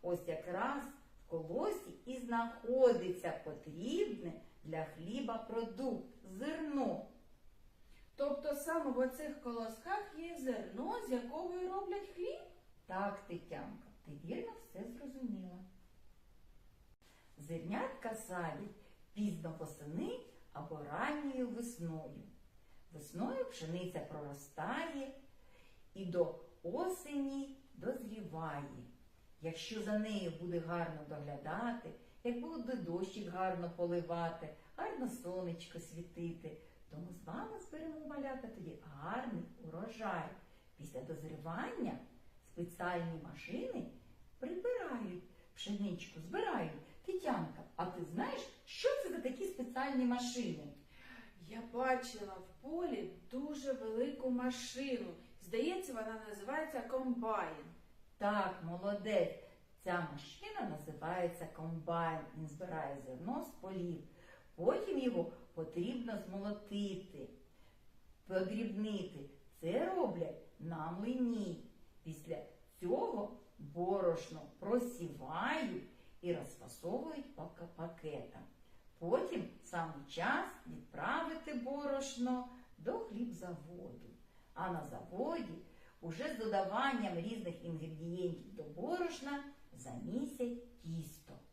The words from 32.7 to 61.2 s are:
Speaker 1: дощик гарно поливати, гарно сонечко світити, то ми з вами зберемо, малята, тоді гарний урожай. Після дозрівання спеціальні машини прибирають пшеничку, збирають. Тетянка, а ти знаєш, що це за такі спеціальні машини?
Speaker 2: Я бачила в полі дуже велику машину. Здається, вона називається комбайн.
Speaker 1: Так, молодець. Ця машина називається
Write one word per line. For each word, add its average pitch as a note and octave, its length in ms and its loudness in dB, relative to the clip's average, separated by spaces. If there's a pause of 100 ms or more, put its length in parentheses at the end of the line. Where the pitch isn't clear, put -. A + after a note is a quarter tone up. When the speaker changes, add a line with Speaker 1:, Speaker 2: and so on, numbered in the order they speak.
Speaker 1:
дощик F#3 520 0
гарно F3 480 2
поливати, E3+ 720 2 (280)
гарно D#4+ 320 0
сонечко F3 720 -2
світити, E3 760 -4 (340)
то D3+ 60 -10
ми F3 160 -6
з - 140 -12
вами A4 340 -4
зберемо, D#4 480 -6
малята, C4+ 400 -2
тоді F#3 300 -6 (160)
гарний F#3+ 500 -2 (240)
урожай. G3 600 -2 (480)
Після - 240 -6
дозрівання E3 1000 -2 (480)
спеціальні E3+ 760 0
машини - 640 -2 (520)
прибирають C#4+ 840 0 (320)
пшеничку, G3+ 680 0
збирають. F3+ 520 2 (320)
Тетянка, A#3+ 580 2 (140)
а F#3 100 2
ти F3 180 -2
знаєш, E3+ 360 2 (240)
що - 240 4 (140)
це F#4 60 0
за A#3 120 0
такі B3+ 240 0
спеціальні C4 600 4
машини? A#3+ 600 4 (840)
Speaker 2:
Я A3+ 140 -6 (100)
бачила A#3+ 640 2
в - 280 -12
полі D#4 480 0 (200)
дуже C4+ 420 0
велику B3 580 2
машину. B3 840 0 (280)
Здається, D4 500 2
вона A3 360 -2
називається A#3+ 520 0
комбайн. A3 840 2 (540)
Speaker 1:
Так, G3+ 360 6 (100)
молодець. F#3+ 840 4 (340)
Ця F3 280 2
машина G4 580 -4
називається E3+ 840 0